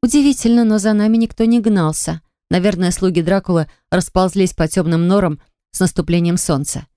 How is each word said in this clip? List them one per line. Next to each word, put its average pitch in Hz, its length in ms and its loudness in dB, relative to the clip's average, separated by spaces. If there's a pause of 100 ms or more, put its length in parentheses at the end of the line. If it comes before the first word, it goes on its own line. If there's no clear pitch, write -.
Удивительно, 247 560 2
но 214 140 2
за 214 160 0
нами 214 240 2
никто 226 260 -2
не 233 160 2
гнался. 165 600 -2 (280)
Наверное, 180 420 0
слуги 180 280 0
Дракулы 175 500 0 (220)
расползлись 185 640 0
по 160 120 -2
тёмным 165 400 0
норам 180 360 0 (300)
с - 100 -4
наступлением 170 560 0
солнца. - 600 -4